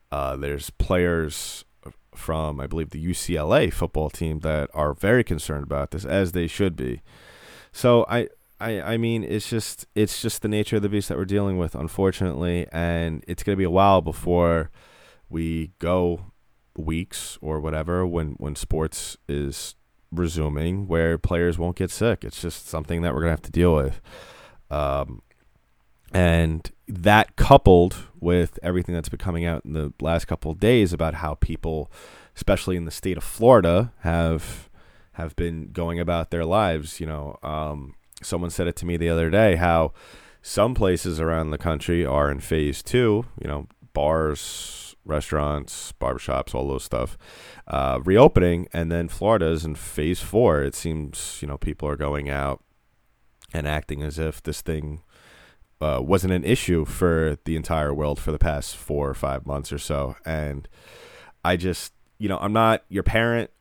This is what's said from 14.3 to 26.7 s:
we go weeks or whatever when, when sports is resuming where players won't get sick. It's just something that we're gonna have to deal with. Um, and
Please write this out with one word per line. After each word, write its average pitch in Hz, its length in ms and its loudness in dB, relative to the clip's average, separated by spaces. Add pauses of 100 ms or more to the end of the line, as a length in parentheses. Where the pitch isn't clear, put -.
we 82 500 -4
go 87 520 0 (440)
weeks 80 640 -6
or 78 200 -4
whatever 78 460 -2
when, 85 340 -2
when 71 160 -6
sports - 600 -4 (140)
is 71 460 -6 (360)
resuming 82 760 -2
where 82 320 2
players 87 380 0
won't 87 180 -2
get 92 160 -2
sick. 110 320 0
It's - 180 -10
just - 260 -8
something 82 340 -4
that 85 120 0
we're 73 80 -2
gonna 82 100 2
have 80 120 0
to - 80 -12
deal 87 240 6
with. 69 240 0 (680)
Um, 69 540 -4 (920)
and 82 560 4 (160)